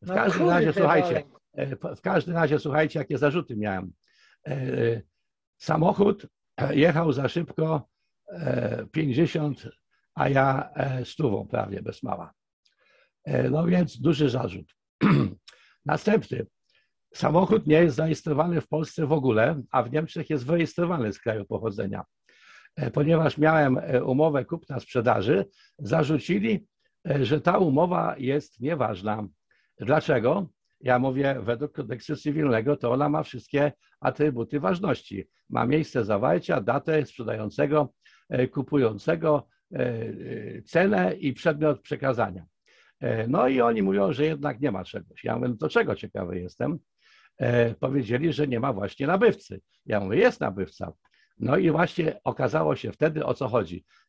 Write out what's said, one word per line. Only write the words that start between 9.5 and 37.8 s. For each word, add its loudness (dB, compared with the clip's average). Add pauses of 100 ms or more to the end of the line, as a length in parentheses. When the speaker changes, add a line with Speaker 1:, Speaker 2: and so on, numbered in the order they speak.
Speaker 1:
a 2
ja, 2
e, -2
stówą -2
prawie, -4
bez -10
mała. -8 (920)
E, 0
no 0
więc 2
duży 4
zarzut. -6 (260)
<clears throat> 2 (800)
Następny. 0 (680)
Samochód 2
nie 6
jest 6
zarejestrowany 0
w -12
Polsce -4
w 0
ogóle, 2 (100)
a 2
w -6
Niemczech -6
jest -4
wyrejestrowany -2
z -12
kraju -4
pochodzenia. -6 (720)
E, -4
ponieważ 2
miałem, 6
e, 0
umowę 2
kupna -8
sprzedaży, 2 (340)
zarzucili, 0 (420)
e, 2
że 2
ta 2
umowa 2
jest -4
nieważna. -4 (500)
Dlaczego? 0 (320)
Ja 2
mówię, 0
według -4
kodeksu -8
cywilnego 0
to -2
ona 2
ma 0
wszystkie -2 (280)
atrybuty -2
ważności. -2 (220)
Ma 0
miejsce 0
zawarcia, 0
datę -2
sprzedającego, -2 (360)